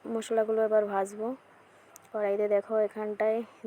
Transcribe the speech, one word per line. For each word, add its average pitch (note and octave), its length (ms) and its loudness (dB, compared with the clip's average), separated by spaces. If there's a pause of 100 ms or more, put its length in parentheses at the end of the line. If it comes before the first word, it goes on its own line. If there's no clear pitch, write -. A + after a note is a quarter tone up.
মশলাগুলো A3 600 0
এবার G#3+ 240 4
ভাজবো G3+ 340 -2 (840)
কড়াইতে। G#3 400 0
দেখো, G#3 260 0 (120)
এখানটায় G#3+ 520 -2 (280)